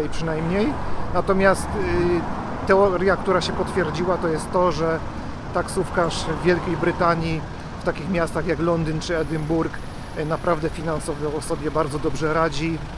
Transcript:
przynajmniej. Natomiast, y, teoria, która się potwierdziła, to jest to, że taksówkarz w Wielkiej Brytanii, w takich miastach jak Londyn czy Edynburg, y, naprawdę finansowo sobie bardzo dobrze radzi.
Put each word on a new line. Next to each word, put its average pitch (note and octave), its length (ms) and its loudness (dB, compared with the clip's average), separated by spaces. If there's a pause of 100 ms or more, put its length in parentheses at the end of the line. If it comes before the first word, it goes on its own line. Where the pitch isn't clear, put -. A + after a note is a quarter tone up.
(100)
przynajmniej. E3 600 0 (420)
Natomiast, F#3+ 500 4
y, F3 1000 0
teoria, F#3+ 500 4
która F#3 240 2
się E3 120 -4
potwierdziła, F3 640 0
to F3 120 0
jest D#3 240 -2
to, F3+ 200 4
że D#3+ 260 0 (560)
taksówkarz F3 720 0
w D3+ 200 -4
Wielkiej F3 320 2
Brytanii, E3 640 2 (400)
w - 40 -10
takich F#3 260 -2
miastach E3 360 0
jak E3 120 0
Londyn D#3+ 420 0
czy E3+ 180 -2
Edynburg, D#3+ 540 0 (460)
y, D#3+ 60 -2
naprawdę D#3 460 0
finansowo D3+ 680 -4
sobie D3 300 -4
bardzo D3+ 280 0
dobrze D3+ 360 0
radzi. D#3+ 440 0 (200)